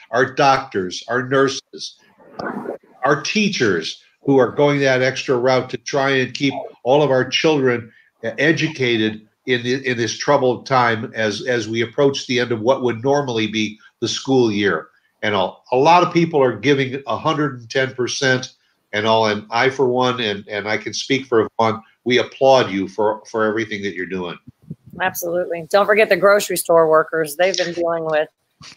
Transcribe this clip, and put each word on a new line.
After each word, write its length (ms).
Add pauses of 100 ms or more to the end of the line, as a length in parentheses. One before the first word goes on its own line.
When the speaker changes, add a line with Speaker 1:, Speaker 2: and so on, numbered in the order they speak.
(120)
Speaker 1:
our 200
doctors, 760
our 200
nurses, 680 (1080)
our 180
teachers 800 (220)
who 160
are 140
going 260
that 240
extra 340
route 340
to 80
try 320
and 240
keep 200 (300)
all 180
of 80
our 180
children 640 (300)
educated 1040 (200)
in 180
the, 200
in 120
this 200
troubled 480
time 500
as, 320
as 220
we 120
approach 460
the 120
end 140
of 80
what 220
would 200
normally 460
be 300 (220)
the 80
school 440
year. 360 (340)
And 120
a, 180 (200)
a 40
lot 280
of 80
people 280
are 160
giving 500
a 100
hundred 420
and 100
ten 240
percent 600 (400)
and 120
all, 220
and 240
I, 180
for 200
one, 320
and, 260
and 220
I 100
can 160
speak 320
for 220 (100)
Yvonne, 240 (220)
we 140
applaud 520
you 180
for, 380
for 180
everything 380
that 120
you're 120
doing. 320 (640)
Speaker 2:
Absolutely. 680
Don't 180
forget 220
the 80
grocery 400
store 320
workers. 480
They've 200
been 180
dealing 300
with 240 (480)